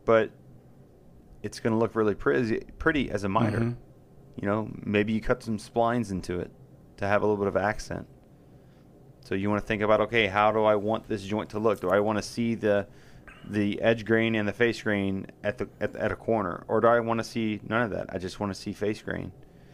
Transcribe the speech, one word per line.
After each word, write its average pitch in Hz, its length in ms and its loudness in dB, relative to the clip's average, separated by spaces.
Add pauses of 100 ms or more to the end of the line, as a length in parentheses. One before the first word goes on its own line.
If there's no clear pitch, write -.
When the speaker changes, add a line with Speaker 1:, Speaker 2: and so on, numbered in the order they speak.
Speaker 1:
but 113 260 6 (1120)
it's - 180 -10
gonna 113 180 0
look 113 160 0
really 107 200 2
pretty, 127 500 0 (140)
pretty 156 320 0
as 101 140 -4
a 101 40 -2
miter. 107 320 0
Speaker 2:
Mm-hmm. 120 180 -2 (600)
Speaker 1:
You 101 80 -2
know, 107 220 0 (120)
maybe 104 300 2
you 110 80 0
cut 127 220 -2
some 110 160 -4
splines 117 520 0
into 90 300 -4
it - 100 -8 (460)
to 101 100 -4
have 101 160 4
a 107 40 4
little 107 160 2
bit 101 60 2
of 92 80 0
accent. 95 500 -2 (1120)
So - 140 -8
you 98 140 -2
wanna 104 140 0
think 107 200 -2
about, 107 200 4
okay, 110 240 2
how 104 260 4
do 107 120 2
I 107 100 6
want 104 340 -2
this 104 140 -4
joint 98 280 -4
to 104 80 -8
look? 107 220 0
Do 90 100 -2
I 101 100 6
wanna 104 220 0
see 117 320 -4
the, 101 320 2 (640)
the 104 340 0
edge 113 240 2
grain 113 280 2
and 107 140 0
the 98 40 0
face 117 300 0
grain 98 440 0 (160)
at 104 160 -4
the, 101 100 -6 (120)
at, 107 160 -4
at 98 160 -2
a 90 40 -6
corner, 107 520 -2
or 110 120 2
do 113 80 6
I 120 120 6
wanna 113 240 -2
see 107 420 -4
none 113 160 0
of 110 80 -2
that? 87 200 -6
I 92 80 -6
just 90 220 -8
wanna 98 140 -4
see - 180 -8
face 104 300 -4
grain, 90 300 -6 (420)